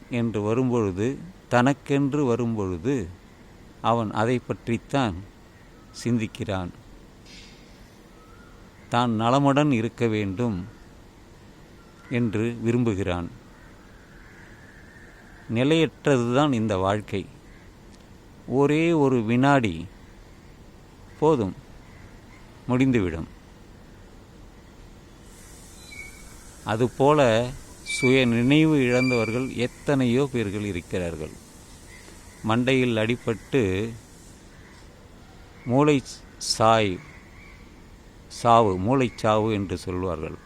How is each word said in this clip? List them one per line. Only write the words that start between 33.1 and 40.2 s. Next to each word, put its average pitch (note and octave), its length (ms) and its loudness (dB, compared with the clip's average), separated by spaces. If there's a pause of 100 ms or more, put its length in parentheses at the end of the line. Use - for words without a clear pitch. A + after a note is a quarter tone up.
மூளை C#3+ 320 4 (500)
சாய் A2+ 440 4 (1400)
சாவு, A#2 500 4
மூளைச்சாவு A2 720 0
என்று G2 260 -4
சொல்வார்கள். E2+ 680 -6